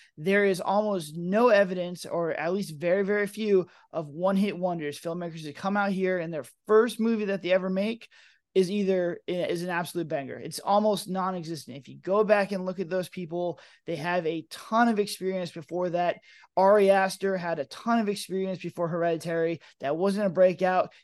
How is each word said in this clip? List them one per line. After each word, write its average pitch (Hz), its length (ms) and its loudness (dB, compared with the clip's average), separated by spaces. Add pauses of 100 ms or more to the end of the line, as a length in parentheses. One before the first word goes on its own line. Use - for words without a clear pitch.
(180)
There 196 280 2
is 185 160 2
almost 190 560 -2
no 202 320 2
evidence, 180 560 2
or 165 260 -2
at 165 220 -2
least 165 240 -4
very, 175 260 2
very 202 240 0
few, 202 400 2 (240)
of 156 160 -6
one-hit 185 500 0
wonders, 165 420 -4
filmmakers 165 440 -8
that 147 120 -12
come 196 220 -2
out 202 140 0
here 185 260 0
and 170 160 -6
their 135 120 -6 (200)
first 220 340 4
movie 220 260 0
that 190 180 -4
they 175 80 0
ever 185 180 2
make 208 380 -4 (480)
is 185 140 4
either, 185 560 0
is 175 380 -2
an 180 80 -6
absolute 170 360 -4
banger. 139 300 -6
It's - 220 -10
almost 208 500 2
non-existent. 175 640 -6
If 135 140 -16
you 135 80 -18
go 196 260 0
back 202 280 4
and 185 160 -4
look 185 120 -6
at 175 80 -4
those 180 220 -4
people, 175 500 -6 (280)
they 165 80 -4
have 170 320 -2
a 160 240 -4
ton 233 380 2
of 214 100 0
experience 190 500 -4
before 175 400 -6
that. 175 300 0 (360)
Ari 196 360 6
Aster 190 440 2
had 170 220 -4
a 139 80 -4
ton - 320 -2
of 214 120 0
experience 190 520 -4
before 175 260 -4
Hereditary. 165 720 -2 (200)
That 156 180 -2
wasn't 196 300 0
a - 20 2
breakout. 185 640 4 (100)